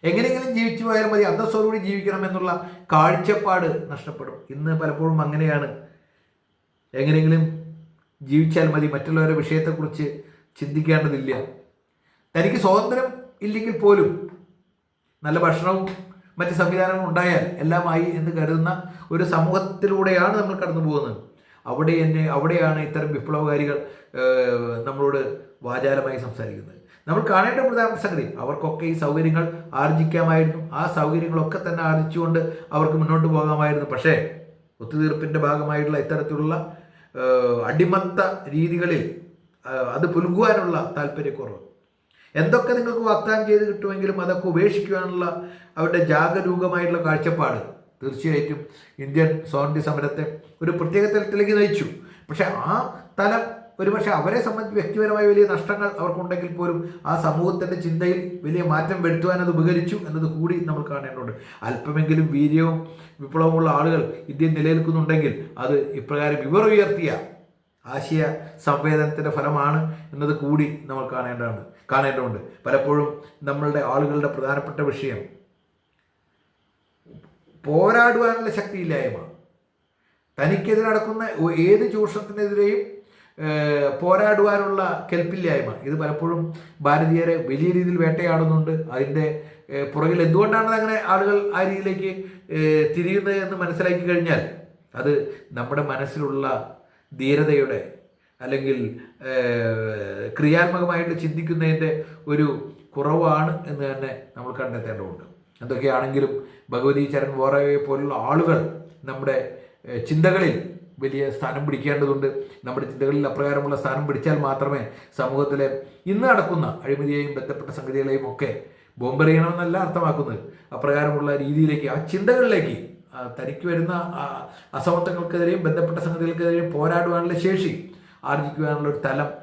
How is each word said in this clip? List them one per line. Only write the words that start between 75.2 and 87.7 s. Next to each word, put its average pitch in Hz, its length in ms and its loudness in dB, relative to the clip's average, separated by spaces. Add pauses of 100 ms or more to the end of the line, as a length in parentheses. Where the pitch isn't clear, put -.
പോരാടുവാനുള്ള 226 880 4
ശക്തിയില്ലായ്മ, 165 600 -4 (1200)
തനിക്കെതിരെ 202 480 2
നടക്കുന്ന 214 360 -2 (200)
ഒ-, 170 80 2 (140)
ഏത് 208 180 6 (100)
ചൂഷണത്തിനെതിരെയും, 202 880 0 (580)
ഏഹ്, 151 520 0 (120)
പോരാടുവാനുള്ള 202 800 4 (300)
കെൽപ്പില്ലായ്മ, 170 600 0 (160)
ഇത് 147 140 -2
പലപ്പോഴും 165 400 -2 (440)
ഭാരതീയരെ 160 500 4 (140)
വലിയ 147 280 2